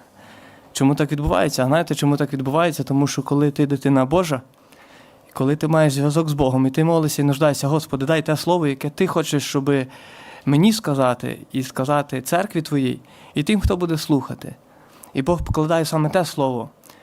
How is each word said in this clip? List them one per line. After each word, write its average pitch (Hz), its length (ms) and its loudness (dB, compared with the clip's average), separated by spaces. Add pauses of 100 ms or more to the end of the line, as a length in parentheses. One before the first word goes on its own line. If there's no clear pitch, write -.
(720)
чому 139 240 2
так 147 160 -2
відбувається. 156 520 0
А 127 40 2
знаєте, 156 280 0
чому 143 220 2
так 143 160 -2
відбувається? 151 500 0
Тому 143 240 2
що 135 160 -4
коли 143 280 2
ти 147 140 0
дитина 135 400 2
Божа, 151 360 0 (880)
і - 20 -20
коли 139 240 0
ти 156 120 -4
маєш 156 260 4
зв'язок 147 360 0
з 147 40 0
Богом, 131 340 2
і 131 40 0
ти 160 120 0
молишся 160 380 0
і 143 40 2
нуждаєшся: 143 420 2
«Господи, 139 380 -2
дай 156 160 0
те 156 160 -2
слово, 170 300 0
яке 139 220 -4
ти 185 180 -2
хочеш, 156 360 -2
щоби 139 440 0 (580)
мені 160 280 4
сказати, 127 680 -2 (120)
і 135 120 -4
сказати 139 580 -2
церкві 175 400 -2
твоїй, 135 400 -2 (320)
і 147 100 -2
тим, 202 180 0
хто 196 160 2
буде 170 200 -2
слухати». - 580 -4 (580)
І 139 80 -2
Бог 156 220 0
покладає 160 420 0
саме 156 240 0
те 175 160 0
слово, 131 440 -4 (340)